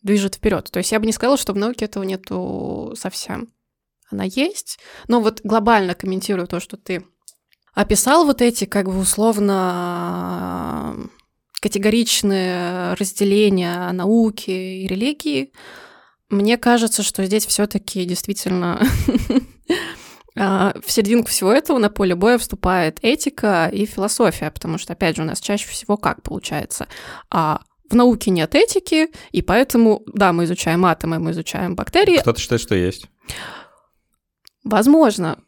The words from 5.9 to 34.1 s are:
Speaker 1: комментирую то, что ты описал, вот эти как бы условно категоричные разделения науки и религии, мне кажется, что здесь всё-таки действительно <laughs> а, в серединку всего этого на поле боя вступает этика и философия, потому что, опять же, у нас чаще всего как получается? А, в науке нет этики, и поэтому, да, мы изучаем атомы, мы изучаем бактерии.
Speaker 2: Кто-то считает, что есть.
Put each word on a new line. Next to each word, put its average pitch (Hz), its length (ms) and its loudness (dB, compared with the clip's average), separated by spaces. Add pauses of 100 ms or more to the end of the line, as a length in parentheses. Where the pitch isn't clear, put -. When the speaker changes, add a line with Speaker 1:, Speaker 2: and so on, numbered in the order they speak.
Speaker 1:
комментирую 185 520 -4
то, 175 140 -6
что - 160 -16
ты 180 260 -8 (720)
описал, 247 500 4
вот 285 160 2
эти 233 240 2
как 202 220 -2
бы 185 120 -2
условно 180 2000 -2 (680)
категоричные 190 1300 0
разделения 190 1000 0
науки 214 580 2
и 185 360 -6
религии, 277 640 -2 (800)
мне 208 280 2
кажется, 226 460 2
что 196 220 -2
здесь 208 220 0
всё-таки 202 580 -2
действительно 180 760 -2 (260)
<laughs> 254 400 0 (880)
а, 190 360 2 (120)
в - 60 -6
серединку 226 380 2
всего 190 240 0
этого 294 260 2
на 208 100 2
поле 190 260 0
боя 220 220 4
вступает 180 680 -2
этика 214 680 0
и 208 120 -2
философия, 190 680 -2
потому 160 280 -8
что, - 140 -10
опять 165 240 -2
же, - 60 -4
у - 20 -2
нас - 160 -6
чаще - 280 -4
всего - 280 -2
как - 260 -4
получается? - 640 -8 (440)
А, 156 300 0 (280)
в 214 60 0
науке 240 360 4
нет 170 240 0
этики, 339 520 2 (240)
и 185 100 0
поэтому, 226 680 4
да, 196 260 2
мы 170 120 2
изучаем 170 400 0
атомы, 165 340 0
мы 165 120 -2
изучаем 175 440 -6
бактерии. 359 440 2
Speaker 2:
Кто-то 117 200 0
считает, - 220 -2
что - 140 -2
есть. 90 320 -2 (1600)